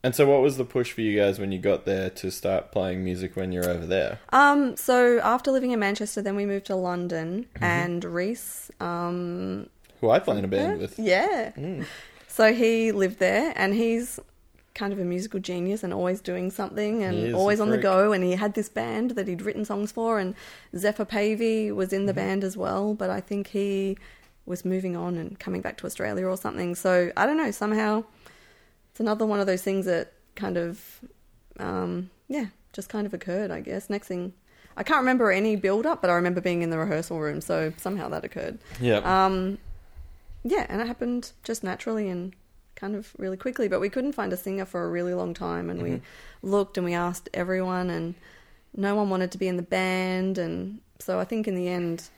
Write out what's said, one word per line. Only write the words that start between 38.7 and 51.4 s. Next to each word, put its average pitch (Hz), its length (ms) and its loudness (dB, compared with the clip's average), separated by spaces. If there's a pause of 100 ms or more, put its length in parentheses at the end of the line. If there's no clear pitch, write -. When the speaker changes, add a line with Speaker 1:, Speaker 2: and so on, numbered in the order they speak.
Speaker 1:
Yep. 117 260 4
Speaker 2:
Um, 190 520 2 (840)
yeah, 339 260 0
and 202 120 -2
it 233 60 -2
happened 240 440 -4 (120)
just 226 200 -6
naturally 208 460 -4
and 180 240 -6 (420)
kind 202 200 -6
of 208 240 -10
really 190 180 -4
quickly, 247 300 -2
but 190 120 2
we 202 100 0
couldn't 262 240 -2
find 196 200 -4
a 180 40 -4
singer 190 280 -4
for 175 200 -6
a 170 40 -4
really 175 240 -2
long 180 220 -2
time, 175 340 -4
and 175 140 -6
we 85 80 -2
Speaker 1:
Mm-hmm. - 580 -10
Speaker 2:
looked 196 280 0
and 180 80 0
we 175 100 0
asked 175 380 -4
everyone, 185 580 -2
and 170 240 -4 (600)
no 202 200 0
one 208 140 2
wanted 185 240 0
to - 40 -10
be 185 100 -2
in 180 100 0
the 175 60 -2
band, 185 760 0
and 180 400 -4 (200)
so 185 200 -2
I 185 60 0
think 214 220 -2